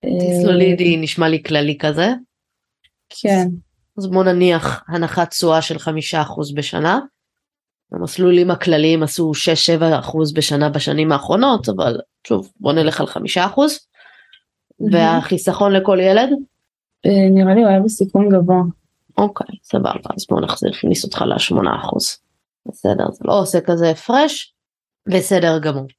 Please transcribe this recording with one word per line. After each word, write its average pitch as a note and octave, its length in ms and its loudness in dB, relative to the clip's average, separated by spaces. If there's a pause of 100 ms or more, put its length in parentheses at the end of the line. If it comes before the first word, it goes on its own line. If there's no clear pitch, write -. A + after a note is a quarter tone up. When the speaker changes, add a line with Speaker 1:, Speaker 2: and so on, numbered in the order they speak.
Speaker 1:
אה, F3+ 380 0
Speaker 2:
סולידי F3+ 540 4
נשמע D#3+ 300 -2
לי D#3+ 160 0
כללי D3 340 -2
כזה. D#3+ 360 0 (960)
Speaker 1:
כן. F#3+ 380 0 (500)
Speaker 2:
אז, G3 80 -10
אז F#3 60 -6
בוא F#3 120 2
נניח F3 640 0
הנחת E3+ 420 -2
תשואה D#3+ 320 2
של D#3 180 -8
חמישה D#3 420 -4
אחוז D3+ 320 -8
בשנה. D#3+ 460 -2 (920)
המסלולים F3 600 2
הכלליים D#3+ 520 0
עשו D#3 300 -2
שש, D#3+ 320 0
שבע E3 340 2
אחוז D#3 340 -4
בשנה D3+ 360 0
בשנים D3 420 -2
האחרונות, A#3 580 0
אבל A2+ 280 -2 (300)
שוב, F#2+ 320 -2
בוא C#3 140 -2
נלך D#3 280 0
על D3 60 -2
חמישה - 380 -4
אחוז. C#4+ 280 0 (1080)
Speaker 1:
Mhm. - 100 -4
Speaker 2:
והחיסכון E3+ 840 0
לכל F#3+ 280 2
ילד? G#3 280 4 (760)
Speaker 1:
אה, G3 260 4
נראה F#3+ 220 6
לי A3 80 6
הוא G#3+ 80 6
היה F#3+ 100 4
בסיכון G3+ 500 0
גבוה. F3+ 320 4 (560)
Speaker 2:
אוקיי, G3+ 460 -4
סבבה, - 280 -2 (240)
אז - 140 -10
בוא - 120 0
נחזיר, - 280 -4
נכניס - 340 -2
אותך - 240 -6
לשמונה - 520 0
אחוז. - 380 -4 (500)
בסדר, - 440 -2
זה - 140 -20
לא - 140 2
עושה F3 220 0
כזה E3+ 280 0
הפרש, C4+ 640 -2 (520)
בסדר F3 540 0
גמור. C#3 280 -4 (120)